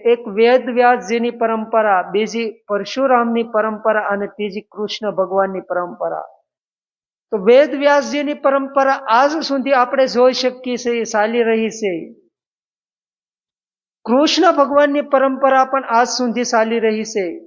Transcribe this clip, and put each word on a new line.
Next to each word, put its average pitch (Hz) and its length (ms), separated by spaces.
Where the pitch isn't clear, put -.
એક 233 180
વેદ 247 280
વ્યાસજીની 233 640
પરંપરા, 220 640
બીજી 214 420
પરશુરામની 233 840
પરંપરા 214 580
અને 202 140
ત્રીજી 202 460
કૃષ્ણ 202 460
ભગવાનની 190 500
પરંપરા. 175 600
તો 220 60
વેદ 247 360
વ્યાસજીની 285 680
પરંપરા 269 640
આજ 254 240
સુધી 269 300
આપણે 254 280
જોઈ 247 360
શકીએ 247 340
છીએ, 233 280
ચાલી 220 440
રહી 220 320
છે. 202 120
કૃષ્ણ 311 520
ભગવાનની 285 540
પરંપરા 262 520
પણ 262 260
આજ 233 180
સુધી 240 440
ચાલી 226 340
રહી 220 180
છે. 214 220